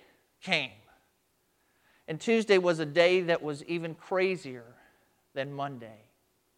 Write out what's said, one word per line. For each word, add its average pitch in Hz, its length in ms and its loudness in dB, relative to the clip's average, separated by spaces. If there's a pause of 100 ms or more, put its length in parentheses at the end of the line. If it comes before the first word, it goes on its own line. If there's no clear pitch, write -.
(420)
came, 151 300 -4 (1300)
and 160 140 -8
Tuesday 220 380 4
was 175 220 2
a 160 60 -4
day 175 360 4
that 170 200 0
was 147 220 -8
even 165 300 -8
crazier 165 720 -4 (680)
than 139 220 -6
Monday. 120 480 -10 (560)